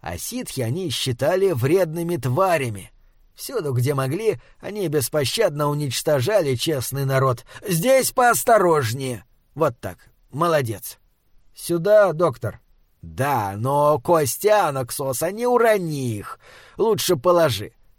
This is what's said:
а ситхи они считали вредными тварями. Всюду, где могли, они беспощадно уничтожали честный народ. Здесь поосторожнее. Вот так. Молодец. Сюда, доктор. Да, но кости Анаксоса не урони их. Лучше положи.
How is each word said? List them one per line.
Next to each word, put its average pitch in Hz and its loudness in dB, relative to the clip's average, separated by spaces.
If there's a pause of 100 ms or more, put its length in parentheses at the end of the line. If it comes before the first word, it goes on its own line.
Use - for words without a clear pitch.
а 87 -10
ситхи 233 -10
они 143 -4
считали 175 0
вредными 165 0
тварями. 131 -2 (420)
Всюду, 185 -6
где 127 0
могли, 139 -2 (200)
они 196 -6
беспощадно 147 0
уничтожали 147 0
честный 135 -4
народ. 131 0 (220)
Здесь 226 2
поосторожнее. 156 2 (300)
Вот 143 -2
так. 90 -12 (320)
Молодец. 139 -2 (560)
Сюда, 190 2
доктор. 151 -2 (420)
Да, 101 -2
но 143 2
кости 156 0
Анаксоса 143 0
не 226 -4
урони 180 2
их. - -14 (400)
Лучше 208 0
положи. 143 2 (260)